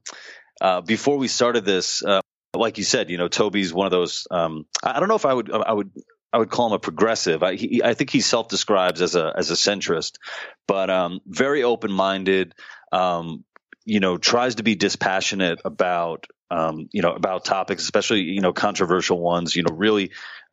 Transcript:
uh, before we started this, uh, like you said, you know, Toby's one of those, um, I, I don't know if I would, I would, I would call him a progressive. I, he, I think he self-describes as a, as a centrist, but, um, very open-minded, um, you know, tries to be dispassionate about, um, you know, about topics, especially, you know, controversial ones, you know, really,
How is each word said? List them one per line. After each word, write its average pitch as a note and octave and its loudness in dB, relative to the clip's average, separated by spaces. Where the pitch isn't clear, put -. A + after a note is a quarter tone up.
uh, F#2 2
before A2+ 0
we B2+ 0
started A#2+ 2
this, F#2 0
uh, F#2+ 2
like - 0
you G2 -4
said, G#2+ 0
you F2 -4
know, F2 0
Toby's G2 0
one G2 2
of F#2 0
those, F2+ 0
um, E2 -2
I, A#2+ -2
I C#3+ 0
don't F#3+ 0
know A3 2
if G3 0
I C3+ 4
would, A#2+ -2
I A2 0
would, G2+ -2
I A#2+ 2
would A2+ 2
call A#2+ 0
him G#2+ 0
a F#2+ 0
progressive. F2+ 0
I, F#2 0
he, A#2 0
I A#2+ 4
think - -2
he B2+ 2
self-describes F#2+ 2
as E2+ 0
a, D#2+ 2
as F2+ -2
a E2+ 0
centrist, F#2 0
but, F#2+ 0
um, F#2 0
very C3+ 0
open-minded, F#2+ 0
um, E2+ -2
you G#2+ 2
know, F#2 2
tries A#2+ 0
to A2+ -6
be G#2+ 2
dispassionate F#2+ 0
about, E2+ -2
um, D#2+ -2
you G2+ -2
know, E2+ 2
about F#2 -4
topics, F#2+ -2
especially, G#2 0
you F#2 -2
know, F2+ 2
controversial F2+ 0
ones, F2 0
you F2 0
know, E2 0
really, G2+ 2